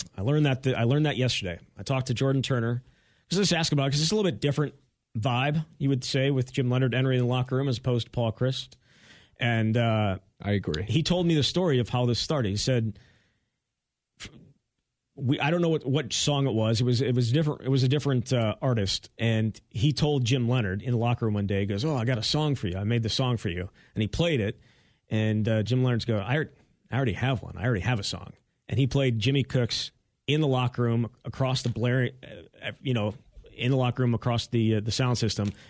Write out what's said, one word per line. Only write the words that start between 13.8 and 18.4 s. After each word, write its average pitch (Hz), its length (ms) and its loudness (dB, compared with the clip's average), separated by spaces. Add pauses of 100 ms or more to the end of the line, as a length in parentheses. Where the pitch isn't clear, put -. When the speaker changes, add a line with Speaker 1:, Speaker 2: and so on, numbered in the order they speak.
Speaker 1:
f-, - 80 -14 (840)
we, 135 240 -2
I 143 100 -2
don't 175 140 2
know 165 60 2
what, 151 160 0
what 135 280 -2
song 143 340 2
it 110 60 0
was. 110 280 2
It - 20 2
was, 120 180 2
it 123 140 0
was 120 160 2
different. 147 320 0
It 127 60 -2
was 135 140 4
a 131 40 2
different, 135 440 0
uh, 113 300 2